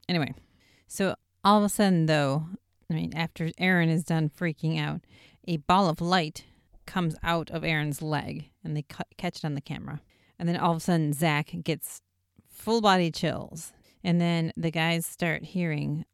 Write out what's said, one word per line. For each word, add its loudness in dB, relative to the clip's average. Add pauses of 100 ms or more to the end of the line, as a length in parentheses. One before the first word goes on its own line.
Anyway, 0 (540)
so -2 (300)
all 8
of 4
a 2
sudden, 4
though, 2 (440)
I -2
mean, -4
after -4
Aaron 4
is 2
done 0
freaking -2
out, -6 (440)
a -2
ball 4
of -2
light 0 (420)
comes -2
out -2
of -4
Aaron's -2
leg, -6 (140)
and -6
they -4
cu-, -12 (120)
catch -8
it -6
on -4
the -6
camera. -10 (380)
And -2
then 0
all 2
of -2
a -8
sudden, 2
Zach 0
gets -6 (480)
full -2
body 6
chills. -6 (320)
And 2
then 2
the -2
guys 0
start -4
hearing -4